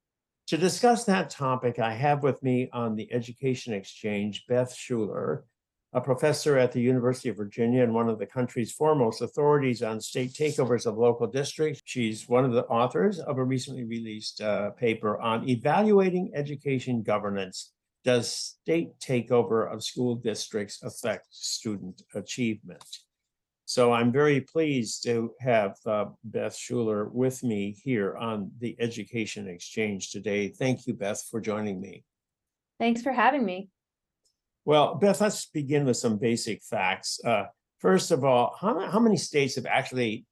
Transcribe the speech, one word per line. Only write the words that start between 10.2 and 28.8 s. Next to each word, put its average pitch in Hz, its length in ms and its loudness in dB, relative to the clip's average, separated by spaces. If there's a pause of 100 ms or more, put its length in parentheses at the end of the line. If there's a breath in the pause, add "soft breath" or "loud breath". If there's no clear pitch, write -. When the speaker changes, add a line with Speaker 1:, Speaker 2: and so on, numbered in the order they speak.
Speaker 1:
takeovers 123 520 0
of 107 100 -2
local 117 300 4
districts. 139 580 -2
She's 110 440 -4
one 123 160 4
of 127 80 2
the 120 140 2
authors 160 520 2
of 135 200 -4
a 131 60 0
recently 131 380 -4
released, 113 580 -8
uh, 104 300 0
paper 110 500 0
on 117 280 -2
evaluating 185 880 2
education 135 680 -2
governance. 98 680 -4 (320)
Does 123 280 2
state - 640 -4
takeover 117 720 2
of 110 120 -10
school 123 320 -2
districts 107 680 -6
affect 110 480 -6
student - 720 -8 (140)
achievement? 107 680 -6 (800)
So 120 280 4
I'm 117 180 4
very 143 300 4
pleased 139 640 -2
to 117 340 -2
have, 113 380 2 (100)
uh, 107 200 0 (180)
Beth 110 320 -6
Schuler 110 540 -2
with 127 340 -2
me 104 400 -2
here 107 320 -2
on 110 420 -6
the 117 220 -8